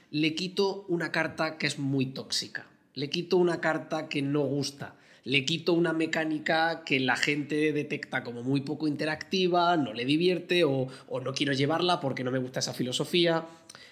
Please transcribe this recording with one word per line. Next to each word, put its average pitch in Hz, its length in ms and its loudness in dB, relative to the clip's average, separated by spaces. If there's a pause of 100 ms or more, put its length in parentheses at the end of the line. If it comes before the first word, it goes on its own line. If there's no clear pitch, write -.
(100)
le 156 240 0
quito 196 540 -2
una 170 240 -2
carta 160 460 -2
que 156 80 -2
es 139 120 -4
muy 135 280 0
tóxica. - 600 -6 (280)
Le 135 160 -6
quito 170 260 0
una 175 240 4
carta 160 480 -2
que 143 140 -2
no 139 180 2
gusta. 135 560 -4 (280)
Le 135 200 2
quito 165 300 0
una 170 180 4
mecánica 160 920 0
que 139 160 2
la 127 160 2
gente 151 560 0
detecta 147 520 -4
como 120 180 -8
muy 135 200 2
poco 147 260 -4
interactiva, 170 880 2
no 127 160 0
le 120 140 -6
divierte 175 580 2
o, 135 240 2 (200)
o 127 120 -6
no 127 140 -4
quiero 143 180 0
llevarla 160 480 2
porque 131 240 -2
no 127 60 -2
me 131 80 0
gusta 127 220 -4
esa 127 120 -2
filosofía. 160 720 2 (480)